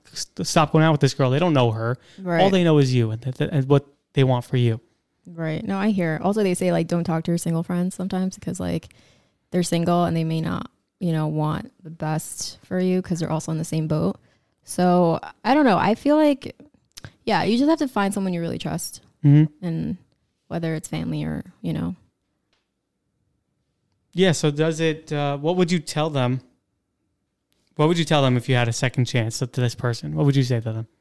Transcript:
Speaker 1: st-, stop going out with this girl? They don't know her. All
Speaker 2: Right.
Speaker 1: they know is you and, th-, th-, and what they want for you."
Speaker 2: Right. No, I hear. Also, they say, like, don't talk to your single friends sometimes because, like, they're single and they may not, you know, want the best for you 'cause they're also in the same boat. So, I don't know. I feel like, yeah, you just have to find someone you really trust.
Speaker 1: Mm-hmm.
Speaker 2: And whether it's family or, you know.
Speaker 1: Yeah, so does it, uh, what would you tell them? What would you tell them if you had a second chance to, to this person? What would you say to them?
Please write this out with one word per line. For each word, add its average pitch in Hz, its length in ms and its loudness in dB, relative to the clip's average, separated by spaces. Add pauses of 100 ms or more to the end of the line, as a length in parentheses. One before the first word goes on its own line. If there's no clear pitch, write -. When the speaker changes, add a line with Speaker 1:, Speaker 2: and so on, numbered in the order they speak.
(140)
Speaker 1:
st-, - 340 -10
stop 156 240 2
going 156 140 4
out 160 80 4
with 147 80 0
this 139 120 4
girl? 135 160 0
They 135 100 0
don't 175 140 2
know 123 180 4
her. 113 260 -4 (220)
All 190 60 -14
Speaker 2:
Right. 180 260 4
Speaker 1:
they 185 120 4
know 160 160 6
is 131 140 2
you 113 180 2
and, 110 100 -8
th-, 127 160 -8
th-, 151 160 -2
and 135 140 0
what 139 180 4 (280)
they 139 100 4
want 127 220 2
for - 120 -4
you." 117 220 2 (480)
Speaker 2:
Right. 165 400 -8
No, 196 100 -4
I 202 140 0
hear. 170 320 -2
Also, 208 180 0
they 185 140 2
say, 180 160 0
like, 165 160 0
don't 170 160 -2
talk 160 220 -2
to 175 60 0
your 170 60 0
single 165 260 -2
friends 180 320 -4
sometimes 185 400 -4
because, - 260 -10
like, 170 280 -6 (600)
they're 185 100 2
single 170 440 0
and 165 100 -2
they 165 80 0
may 160 180 -2
not, 165 300 -6 (280)
you 175 120 -2
know, 156 160 0
want 151 440 -4 (120)
the 160 80 -16
best - 720 -8
for 185 160 -4
you 185 220 2
'cause 175 180 -4
they're - 120 -4
also 160 200 -4
in 160 60 -2
the 156 80 -4
same 160 220 -2
boat. 165 300 0 (460)
So, 175 560 2 (240)
I 233 100 2
don't 294 120 6
know. 202 120 6
I 202 180 2
feel 285 200 2
like, 294 400 0 (720)
yeah, 196 180 0
you 220 160 2
just 285 100 4
have 320 100 4
to 294 80 0
find 202 240 0
someone 190 220 -2
you 170 80 -4
really 170 160 -4
trust. - 440 -8 (220)
Speaker 1:
Mm-hmm. 151 420 6
Speaker 2:
And 160 320 -6 (500)
whether 165 260 -6
it's 156 140 -8
family 160 360 -6
or, 156 200 -6 (180)
you 165 120 -4
know. 170 220 -6 (2250)
Speaker 1:
Yeah, 180 180 4
so 151 200 0
does 156 280 -2
it, 160 340 -4
uh, 143 240 -2
what 156 180 -2
would 180 160 2
you 180 80 2
tell 156 300 -4
them? 127 320 0 (1300)
What 156 120 2
would 170 100 2
you 165 80 0
tell 151 160 2
them 127 140 4
if 120 140 -2
you 131 60 2
had 120 120 2
a 113 60 -2
second 127 320 0
chance 117 340 -2
to, 131 80 -4
to - 140 -6
this 123 140 -2
person? 139 400 -6
What 156 100 0
would 139 100 4
you 135 80 4
say 120 160 0
to 110 140 -6
them? 113 140 -8 (140)